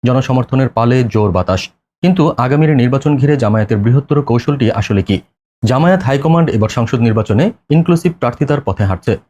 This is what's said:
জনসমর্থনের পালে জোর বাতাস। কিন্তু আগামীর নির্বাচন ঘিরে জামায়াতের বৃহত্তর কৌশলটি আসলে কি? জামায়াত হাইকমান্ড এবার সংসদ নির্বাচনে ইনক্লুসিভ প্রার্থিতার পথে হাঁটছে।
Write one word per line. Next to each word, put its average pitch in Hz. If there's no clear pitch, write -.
জনসমর্থনের 127
পালে 120
জোর 104
বাতাস। 92
কিন্তু 180
আগামীর 147
নির্বাচন 131
ঘিরে 143
জামায়াতের 107
বৃহত্তর 139
কৌশলটি 127
আসলে 101
কি? 95
জামায়াত 160
হাইকমান্ড 151
এবার 107
সংসদ 117
নির্বাচনে 113
ইনক্লুসিভ 165
প্রার্থিতার 135
পথে 98
হাঁটছে। 95